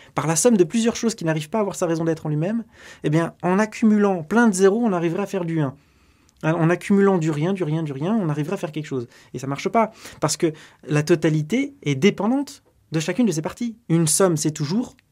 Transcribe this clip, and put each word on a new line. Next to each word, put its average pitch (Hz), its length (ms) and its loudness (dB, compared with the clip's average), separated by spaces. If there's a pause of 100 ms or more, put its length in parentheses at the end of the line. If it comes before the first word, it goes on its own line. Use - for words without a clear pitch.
(140)
par 139 120 -2
la 160 100 0
somme 240 200 4
de 175 80 6
plusieurs 226 320 0
choses 220 180 -2
qui 175 100 -10
n'arrivent 156 260 -2
pas 220 80 -2
à - 20 0
avoir 196 160 -4
sa 185 100 -2
raison 165 180 0
d'être 165 220 -2
en - 20 -4
lui-même, 180 360 -2 (400)
eh 156 60 0
bien, 165 320 0
en 180 160 0
accumulant 208 640 2
plein 226 260 2
de 196 60 2
zéros, 196 280 4
on 226 100 2
arriverait 175 320 -2
à - 20 -6
faire 190 180 -4
du 165 160 -2
un. 135 140 -2 (680)
Hein, 160 120 0
en 170 160 -2
accumulant 196 480 2
du 160 120 0
rien, 156 220 -2
du 185 120 -4
rien, 160 180 -2
du 151 100 -6
rien, 160 260 -2
on 175 120 -2
arriverait 151 240 -4
à - 20 -4
faire 175 160 -8
quelque 151 140 -8
chose. 123 200 -6 (280)
Et 123 40 -8
ça 131 80 -10
marche 139 220 -4
pas, 214 240 0 (280)
parce - 180 -2
que 165 140 0 (360)
la 147 140 2
totalité 165 800 0
est 143 120 0
dépendante 202 680 0 (300)
de 151 60 -2
chacune 185 280 0
de 196 40 2
ses 160 120 -2
parties. 226 340 -8 (120)
Une 165 200 2
somme, 180 280 4
c'est 151 140 -2
toujours 160 460 -4 (160)